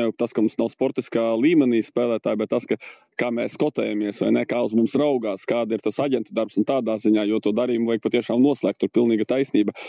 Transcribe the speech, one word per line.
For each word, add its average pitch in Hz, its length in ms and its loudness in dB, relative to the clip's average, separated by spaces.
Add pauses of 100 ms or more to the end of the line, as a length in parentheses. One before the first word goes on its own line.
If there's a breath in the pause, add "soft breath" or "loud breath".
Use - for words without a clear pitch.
jau 110 160 -2
tas, 120 100 -2
ka - 80 -4
mums 110 160 2
nav 113 160 0
sportiskā 127 540 -2 (100)
līmenī 127 480 4
spēlētāji, 110 560 -2
bet 107 140 -4
tas, 120 100 0
ka 110 140 -4 (420 loud breath)
kā 123 80 -2
mēs 117 300 -4
skotējamies, 107 680 -2
vai 104 140 0
ne, 120 100 0
kā 131 160 -2
uz 110 160 -2
mums 117 160 2
raugās, 127 560 0
kāda 117 240 0
ir 101 80 -4
tas 107 160 -2
aģentu 131 380 -2
darbs 110 240 -2
un 107 80 0
tādā 117 260 0
ziņā, 107 320 2
jo 110 160 0
to 104 140 0
darījumu 117 340 0
vajag 113 140 -2
patiešām 117 340 0
noslēgt, 127 400 2
tur - 220 -2
pilnīga 113 320 2
taisnība. 107 420 2 (140 loud breath)